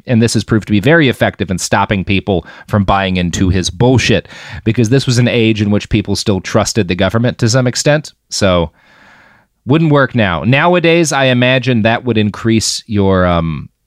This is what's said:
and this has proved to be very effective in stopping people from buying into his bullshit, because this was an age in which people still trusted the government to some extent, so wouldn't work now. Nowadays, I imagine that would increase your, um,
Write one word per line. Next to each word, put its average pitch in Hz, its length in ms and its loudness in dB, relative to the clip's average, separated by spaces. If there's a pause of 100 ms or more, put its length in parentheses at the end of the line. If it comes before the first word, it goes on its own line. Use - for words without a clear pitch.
and 113 160 2
this 117 120 2
has 110 100 0
proved 110 240 -2
to - 40 -6
be 190 100 2
very 151 260 4
effective 107 420 -2
in 92 80 -4
stopping 98 460 -2
people 95 420 -2 (220)
from 104 160 0
buying 95 320 0
into 90 340 0
his 90 200 0
bullshit, 120 580 2 (380)
because 113 240 0
this 135 180 2
was 120 100 0
an 120 120 2
age 110 320 0
in 104 100 0
which 104 180 -2
people 101 260 -2
still 95 260 -2
trusted 104 480 -2
the 95 40 -2
government 107 440 0
to 120 100 0
some 123 180 0
extent, 147 460 -2 (180)
so 90 400 0 (960)
wouldn't 156 280 2
work 139 200 2
now. 92 300 0
Nowadays, 165 680 2
I 135 140 0
imagine 123 560 2
that 113 200 0
would 117 140 -2
increase 107 680 -2
your, 95 400 2
um, 82 440 -2 (180)